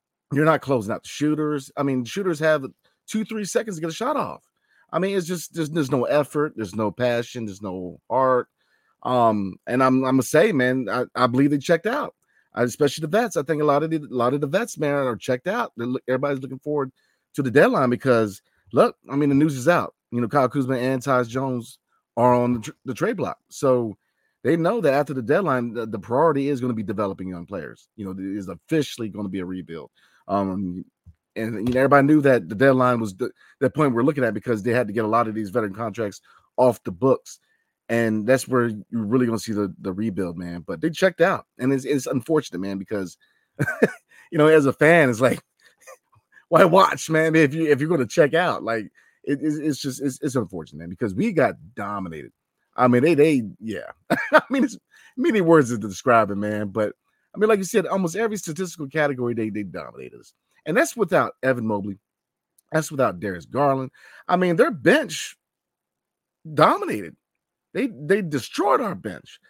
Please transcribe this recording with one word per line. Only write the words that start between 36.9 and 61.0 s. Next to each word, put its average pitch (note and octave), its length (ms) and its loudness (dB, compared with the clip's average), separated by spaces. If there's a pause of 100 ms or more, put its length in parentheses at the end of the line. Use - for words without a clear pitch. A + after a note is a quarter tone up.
books. - 480 0 (480)
And A2 380 0
that's B2+ 200 2
where A#2+ 220 0
you're G#2+ 240 -10
really A#2 340 0
gonna A2+ 120 -2
see A2+ 140 -8
the, G2+ 280 -2
the G2 120 -6
rebuild, F2+ 460 -4
man. F2 260 -10
But E2+ 160 -10
they D#3+ 100 -2
checked F3 300 0
out. F3 260 0 (120)
And C3 140 0
it's, C3 120 -2
it's C3+ 220 -2
unfortunate, C3+ 540 -4
man, G2 180 -6
because, F#2+ 400 -8 (400)
<laughs> - 0 - (720)
you E3+ 80 -6
know, D3+ 80 6
as D#3 200 6
a B2+ 60 2
fan, D3+ 380 6
it's A2+ 100 -2
like, B2+ 220 0 (520)
<laughs> - 540 -20
why E3+ 160 6
watch, D#3+ 460 4
man, D#3+ 240 2
if D3+ 180 4
you, E3 140 -2
if C#3 140 4
you're D#3 100 -2
gonna C#3 160 0
check D3 280 4
out? D#3+ 280 0
Like, A2+ 280 -4 (340)
it, C#3+ 180 -2
it's, D3+ 140 -2
it's D3 240 -2
just, C3 220 -8
it's, C3+ 200 -4
it's C3+ 140 -2
unfortunate, E2+ 420 -6
man, E2+ 120 -12
because F#2+ 240 -4
we G3+ 180 -2
got B2+ 240 2 (180)
dominated. F#2+ 560 -10 (460)
I B2 120 4
mean, B2 140 6
they, E3 120 4
they, C#3+ 280 4 (180)
yeah. G2+ 360 -10
<laughs> - 140 -8
I - 400 2
mean, C4 140 2
it's A3+ 140 -6 (380)
many A#3 240 2
words D#3+ 300 6
to A#2+ 80 -2
describe G#2+ 520 2
it, G2+ 60 -4
man. G#2 320 -4
But, G#2 260 -2 (400)
I - 40 -14
mean, G#3+ 100 2
like A3 100 4
you F#3+ 60 -4
said, F3 220 -2
almost F3+ 300 -2
every G#3+ 200 -2
statistical E3 520 -10
category, C3 460 -2
they, A2 160 -4
they G#2 120 -6
dominated B1+ 580 -14
us. - 120 -20 (340)
And D#3+ 100 -2
that's D4+ 200 0
without E3+ 460 0